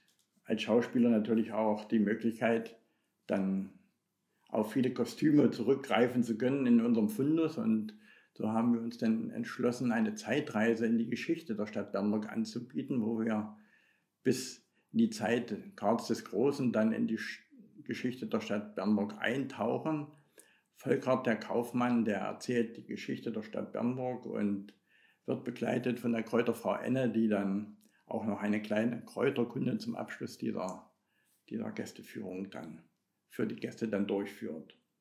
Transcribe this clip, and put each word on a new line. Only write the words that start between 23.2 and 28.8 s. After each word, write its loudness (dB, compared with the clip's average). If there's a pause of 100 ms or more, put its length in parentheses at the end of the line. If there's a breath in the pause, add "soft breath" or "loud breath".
der -6
Stadt -8
Bernburg -4
und -2 (520 soft breath)
wird -2
begleitet -2
von 0
der 0
Kräuterfrau 0
Enne, 0
die 2
dann 0 (300 soft breath)
auch -4
noch -2
eine 0
kleine 0